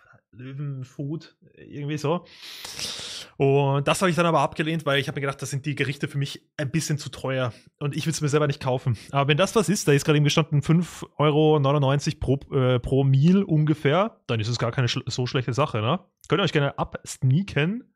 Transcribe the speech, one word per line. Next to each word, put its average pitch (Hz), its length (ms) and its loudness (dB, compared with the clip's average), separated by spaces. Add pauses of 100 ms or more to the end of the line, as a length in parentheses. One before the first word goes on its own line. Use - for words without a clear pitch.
(120)
Alter. - 100 -20 (100)
Löwenfood, 139 1040 -10 (200)
irgendwie 147 420 -8
so. 165 260 -2 (1120)
Und 139 480 2
das 165 160 0
habe 180 80 4
ich 151 60 0
dann 170 100 2
aber 160 140 2
abgelehnt, 156 440 -2
weil 139 140 2
ich 127 80 -2
hab 120 80 -8
mir 139 60 -8
gedacht, 139 200 -6
das 127 100 -8
sind 135 140 -6
die 143 120 -4
Gerichte 131 320 -2
für 143 100 -8
mich - 240 -6 (140)
ein 127 160 -4
bisschen 156 260 -2
zu - 100 -12
teuer 131 440 -4 (260)
und 143 180 -4
ich 160 80 -4
will's 160 160 -4
mir 151 80 0
selber 147 200 2
nicht - 120 -2
kaufen. 127 380 -2 (140)
Aber 139 160 0
wenn 147 80 4
das 190 180 0
was 214 140 2
ist, 208 180 0
da 151 60 6
ist 139 120 4
gerade 151 120 4
eben 151 80 4
gestanden 147 360 2
fünf - 460 0 (120)
Euro 151 420 4
neunundneunzig 139 580 2
pro, 127 160 0 (180)
äh, 127 280 2
pro 135 240 2
Meal 156 400 4
ungefähr, 156 840 2
dann 113 140 -2
ist 104 80 -2
es 120 100 -2
gar 120 140 -2
keine 123 160 0
schl-, - 200 -6
so 123 180 -2
schlechte 123 260 -2
Sache, 127 280 -2
ne? 139 200 0 (280)
Könnt 175 120 2
ihr 196 40 2
euch 156 80 0
gerne 143 260 0
absneaken 170 1080 -2 (120)